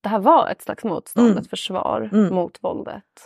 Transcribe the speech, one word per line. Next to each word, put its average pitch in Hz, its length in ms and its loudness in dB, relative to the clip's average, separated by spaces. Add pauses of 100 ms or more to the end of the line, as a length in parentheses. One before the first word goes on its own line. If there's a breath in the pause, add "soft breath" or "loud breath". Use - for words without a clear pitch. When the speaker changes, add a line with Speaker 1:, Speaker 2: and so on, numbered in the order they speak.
Speaker 1:
det 196 80 -6
här 214 100 0
var 277 300 4
ett - 120 -8
slags - 220 -10
motstånd, 226 440 0
Speaker 2:
Mm. 208 120 4
Speaker 1:
ett - 100 -10
försvar - 640 -6
Speaker 2:
Mm. 196 220 4
Speaker 1:
mot 175 280 -4
våldet. - 400 -8 (220)